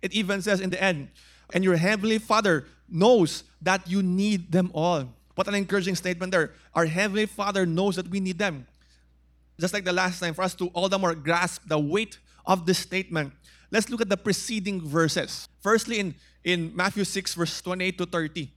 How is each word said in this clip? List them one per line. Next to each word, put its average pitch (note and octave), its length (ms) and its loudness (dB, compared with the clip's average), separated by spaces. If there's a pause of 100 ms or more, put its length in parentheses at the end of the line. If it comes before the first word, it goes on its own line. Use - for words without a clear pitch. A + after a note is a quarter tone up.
It F#3 120 -6
even G3 300 0
says F#3+ 180 2
in F#3 100 -2
the F#3 100 -4
end, F3+ 280 0 (420)
"And F#3+ 140 0
your F#3 120 4
heavenly G#3 440 2
Father G#3 480 2 (180)
knows F#3+ 560 4 (200)
that F#3 260 0
you G3 140 0
need F#3 500 0
them F3+ 220 2
all." D#3 360 0 (240)
What F#3+ 140 -2
an G3+ 80 -2
encouraging G3 400 0
statement F3+ 340 -4
there. E3 240 0 (200)
Our E3 120 2
heavenly G3 400 0
Father G3 400 -2
knows F3 300 0
that F3+ 100 -6
we F#3+ 140 -4
need F#3 180 -2
them. E3 300 -2 (880)
Just F3+ 160 -2
like G3+ 100 -2
the F3+ 80 -2
last F3+ 280 0
time, E3+ 140 -4
for F3 80 -4
us F#3 120 -2
to F3+ 140 -4
all F3+ 200 -2
the F#3+ 100 0
more F3 180 0
grasp E3+ 500 -2
the D#3 140 2
weight F#3 380 -2 (280)
of F3+ 200 2
this F3+ 120 2
statement, E3 540 -4 (400)
let's G#3+ 160 0
look A#3 120 -4
at A3 80 0
the G3 80 2
preceding G3 720 -4
verses. D#3+ 600 0 (120)
Firstly, A3 380 2
in, F#3+ 160 -2 (300)
in E3 320 -2
Matthew G3 260 0
six, F#3+ 320 -4
verse E3+ 260 -4
twenty-eight F#3 380 -4
to F3+ 80 -2
thirty. D#3+ 500 -6